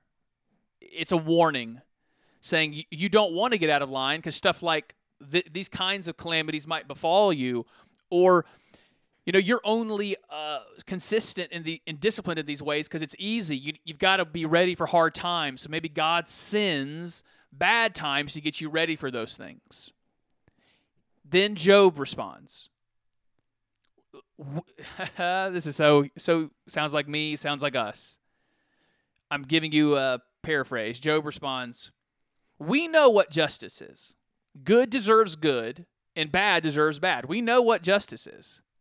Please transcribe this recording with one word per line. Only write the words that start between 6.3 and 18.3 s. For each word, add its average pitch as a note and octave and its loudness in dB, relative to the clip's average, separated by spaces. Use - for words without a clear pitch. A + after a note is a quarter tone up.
might D#3+ -6
befall F3 4
you, B2+ -2
or, F3+ 6
you E3+ -6
know, F#3+ 4
you're G3+ 2
only, G#3 -2
uh, D3+ -8
consistent F#3+ -2
in E3+ -8
the, D#3+ -6
and D#3 -10
disciplined F3 -2
in D3 -6
these C#3+ -8
ways D3 -2
'cause D#3 -6
it's D3+ -8
easy. G3 -2
You, C#3+ -8
you've D#3+ -12
gotta F#3+ 2
be D#3+ -6
ready F3 4
for E3 -2
hard E3 4
times. D#3+ -4
So D3+ -10
maybe D#3+ -6
God E3 -2
sends E3+ -2
bad G#3 0
times C#3+ -4